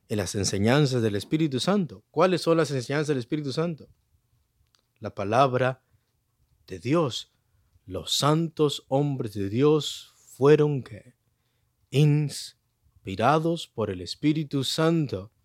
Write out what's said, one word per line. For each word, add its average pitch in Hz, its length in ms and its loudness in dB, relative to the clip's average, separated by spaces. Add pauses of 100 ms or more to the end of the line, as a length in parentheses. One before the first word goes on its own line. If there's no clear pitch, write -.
en 110 100 -4
las 95 180 -4
enseñanzas 117 640 2
del 107 140 0
Espíritu 147 440 -2
Santo. 180 520 -2
¿Cuáles 170 300 0
son 165 160 2
las 151 120 0
enseñanzas 139 380 -4
del 143 100 0
Espíritu 143 360 -6
Santo? 160 360 -6 (1120)
La 104 160 -10
palabra 127 680 0 (840)
de 92 100 -14
Dios. 135 560 -2 (520)
Los 90 280 -8
santos 151 720 0
hombres 131 460 -2
de 98 160 -4
Dios 143 640 0
fueron, 147 680 2
¿qué? - 320 -20 (720)
Inspirados 147 1800 0
por 104 220 -4
el 90 120 -6
Espíritu 147 640 -2
Santo. 156 680 0 (140)